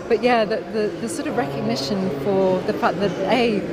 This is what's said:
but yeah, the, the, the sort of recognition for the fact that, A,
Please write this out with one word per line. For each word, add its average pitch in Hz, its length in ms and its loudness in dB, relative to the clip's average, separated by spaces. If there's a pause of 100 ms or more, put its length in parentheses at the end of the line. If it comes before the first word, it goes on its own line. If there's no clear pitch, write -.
but 220 140 2
yeah, 240 220 4
the, 214 120 0 (160)
the, 214 160 0 (120)
the 226 80 -4
sort 285 180 -6
of 247 120 -4
recognition 214 720 -2 (100)
for 190 420 2
the - 120 -2
fact 190 260 0
that, 202 120 0 (200)
A, 233 280 2 (120)